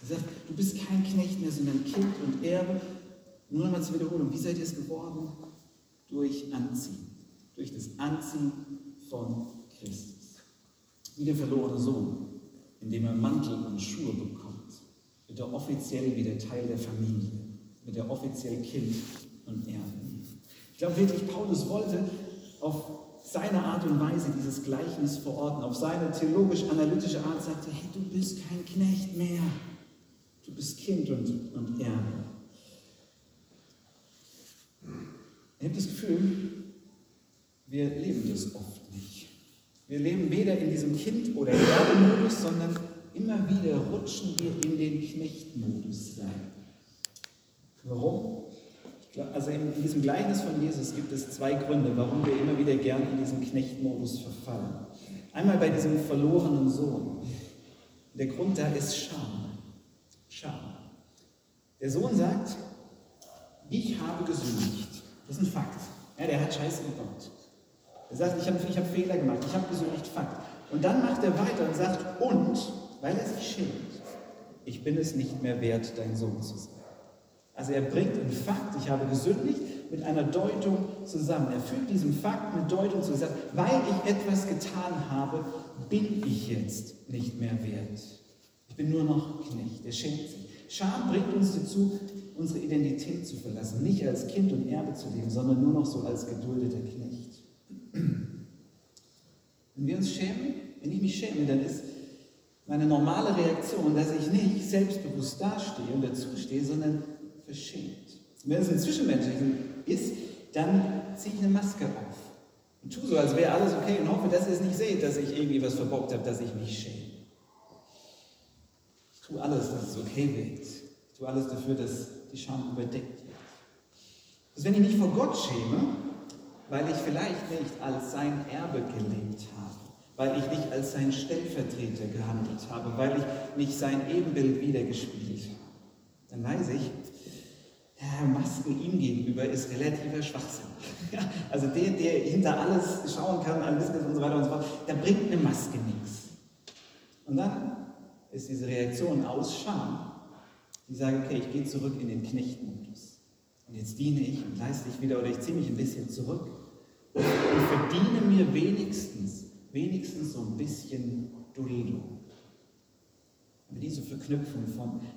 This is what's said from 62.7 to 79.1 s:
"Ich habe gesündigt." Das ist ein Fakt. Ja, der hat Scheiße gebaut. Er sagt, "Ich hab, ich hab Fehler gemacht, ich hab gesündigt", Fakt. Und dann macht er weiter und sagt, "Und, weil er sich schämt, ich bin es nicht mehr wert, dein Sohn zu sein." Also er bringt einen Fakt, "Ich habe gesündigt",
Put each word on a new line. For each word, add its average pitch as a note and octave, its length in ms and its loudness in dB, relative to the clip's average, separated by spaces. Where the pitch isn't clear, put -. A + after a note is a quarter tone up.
"Ich - 300 0
habe E3+ 240 -4
gesündigt." B2 800 -2
Das C#3 100 -6
ist F#3+ 60 2
ein - 80 4
Fakt. - 300 -4
Ja, D#3+ 80 0
der D3 140 2
hat D3 120 0
Scheiße D3+ 300 -2
gebaut. - 480 -8
Er A#2+ 80 -8
sagt, E3+ 240 2
"Ich F#3 60 0
hab, - 220 2
ich - 80 0
hab E3+ 100 0
Fehler F3 300 0
gemacht, C3 300 2
ich F3+ 60 -2
hab F#3+ 160 0
gesündigt", D#3 380 -2
Fakt. - 340 -6
Und D3 120 2
dann B3 180 6
macht B3 220 2
er F3+ 140 6
weiter - 300 2
und D#3+ 80 0
sagt, - 460 0
"Und, - 360 4
weil - 160 0
er A3+ 100 0
sich - 200 -4
schämt, - 540 -4
ich - 180 -10
bin D3+ 140 2
es D3+ 180 0
nicht B2+ 260 -2
mehr B2 200 0
wert, A2+ 360 0
dein A2+ 180 -4
Sohn A2 260 -2
zu - 160 -8
sein." - 120 -12
Also C3+ 160 -4
er C3+ 100 2
bringt - 380 2
einen C3 120 -2
Fakt, - 480 -2
"Ich C#3 100 -4
habe C3+ 180 0
gesündigt", - 840 0